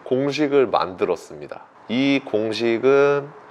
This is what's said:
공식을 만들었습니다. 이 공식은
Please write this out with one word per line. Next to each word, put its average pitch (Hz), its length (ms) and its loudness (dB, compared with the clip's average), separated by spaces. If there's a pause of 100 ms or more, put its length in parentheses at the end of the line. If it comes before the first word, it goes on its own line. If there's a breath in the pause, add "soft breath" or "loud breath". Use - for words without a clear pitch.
공식을 139 640 0
만들었습니다. 87 960 -4 (240)
이 135 380 0
공식은 117 1040 2 (220 loud breath)